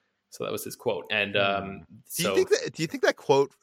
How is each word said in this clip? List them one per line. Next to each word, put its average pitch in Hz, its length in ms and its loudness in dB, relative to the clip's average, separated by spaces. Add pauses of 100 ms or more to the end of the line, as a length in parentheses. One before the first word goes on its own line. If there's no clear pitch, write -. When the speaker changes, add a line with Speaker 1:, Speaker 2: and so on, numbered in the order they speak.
(340)
Speaker 1:
So - 120 -8
that - 80 -4
was 104 100 -6
his - 140 -12
quote. 98 340 -2
And, 101 240 0
um, 98 280 2
Speaker 2:
Hmm. 95 140 -10 (380)
Do 170 80 -2
you - 0 -
Speaker 1:
so 98 120 0
Speaker 2:
think - 160 4
that, - 200 0
do - 100 -10
you 160 60 -2
think 277 160 -6
that 320 140 2
quote, 139 340 4 (120)